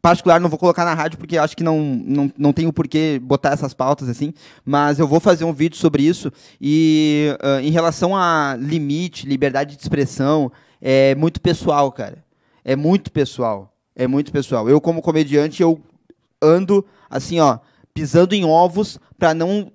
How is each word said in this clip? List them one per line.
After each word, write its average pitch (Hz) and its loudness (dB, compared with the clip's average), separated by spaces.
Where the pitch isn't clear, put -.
particular, 170 4
não 175 0
vou 156 -2
colocar 175 2
na 170 0
rádio, 156 -6
porque - -6
acho 151 0
que 165 -4
não, 160 0
não, 139 -2
não 143 2
tem 165 0
o 160 -2
porquê 156 -2
botar 139 -2
essas 143 -6
pautas 135 -2
assim, 123 -6
mas 143 0
eu 156 2
vou 143 2
fazer 170 2
um 165 -2
vídeo 151 -2
sobre 147 0
isso. 156 0
E, 151 2
ah, 139 0
em 143 -2
relação 170 0
a 160 0
limite, 151 -4
liberdade 139 -2
de - -20
expressão, 143 -2
é 135 4
muito 160 -2
pessoal, 147 0
cara. - -16
É 131 0
muito 180 0
pessoal. 113 -4
É 127 -2
muito 143 -2
pessoal. 127 -4
Eu, 147 6
como 165 -2
comediante, 151 0
eu 165 2
ando, 185 2
assim, 147 -4
ó, 131 4
pisando 165 2
em 202 0
ovos 170 2
pra 165 2
não 180 -4